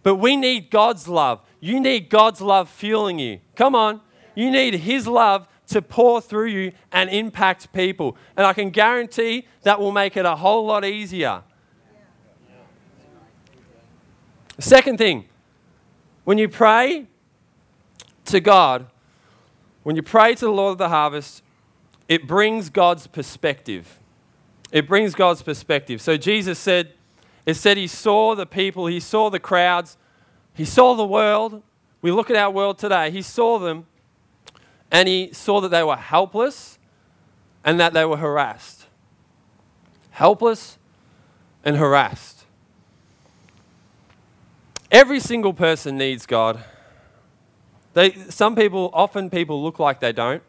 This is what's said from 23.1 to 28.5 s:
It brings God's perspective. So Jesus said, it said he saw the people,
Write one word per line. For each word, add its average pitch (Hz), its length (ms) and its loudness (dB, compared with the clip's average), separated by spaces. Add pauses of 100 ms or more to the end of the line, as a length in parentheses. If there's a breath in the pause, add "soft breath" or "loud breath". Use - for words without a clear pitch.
It 151 160 0
brings 196 260 0
God's 180 300 0
perspective. 139 580 -6
So 160 160 -2
Jesus 185 400 -4
said, 180 320 -2 (560 soft breath)
it 160 80 -2
said 202 240 2
he 190 100 -6
saw 220 480 0
the 208 120 -8
people, 190 400 -6